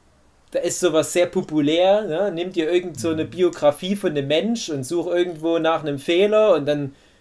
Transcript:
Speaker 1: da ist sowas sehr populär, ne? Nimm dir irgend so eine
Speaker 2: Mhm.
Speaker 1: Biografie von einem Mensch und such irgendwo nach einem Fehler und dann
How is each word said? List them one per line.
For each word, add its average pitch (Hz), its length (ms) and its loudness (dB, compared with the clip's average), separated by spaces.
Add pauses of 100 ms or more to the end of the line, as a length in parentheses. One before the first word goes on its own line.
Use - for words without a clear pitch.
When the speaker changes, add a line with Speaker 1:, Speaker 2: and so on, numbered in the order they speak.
(520)
Speaker 1:
da - 80 -4
ist - 200 -4
sowas 160 340 2
sehr 175 120 2
populär, 175 800 2
ne? 185 300 -2
Nimm 180 200 -6
dir 160 180 0
irgend 175 280 -2
so 165 100 -2
eine 156 160 -2
Speaker 2:
Mhm. - 60 -10
Speaker 1:
Biografie 175 640 0
von 185 160 -2
einem 143 160 -2
Mensch 190 420 0
und 139 160 -4
such 165 220 -2
irgendwo 165 520 0
nach 160 220 0
einem 143 180 -4
Fehler 208 560 4
und 143 100 0
dann 147 300 -2 (260)